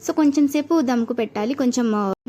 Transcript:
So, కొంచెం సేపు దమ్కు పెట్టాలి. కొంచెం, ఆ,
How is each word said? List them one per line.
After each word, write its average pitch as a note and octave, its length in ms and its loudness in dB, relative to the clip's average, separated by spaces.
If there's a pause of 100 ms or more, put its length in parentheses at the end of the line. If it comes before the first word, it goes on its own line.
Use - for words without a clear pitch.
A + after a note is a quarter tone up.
So, E4+ 60 -4
కొంచెం D4 340 4
సేపు D4+ 340 0
దమ్కు A#3+ 320 0
పెట్టాలి. A3 400 -4
కొంచెం, B3 420 0
ఆ, G3+ 180 -2 (160)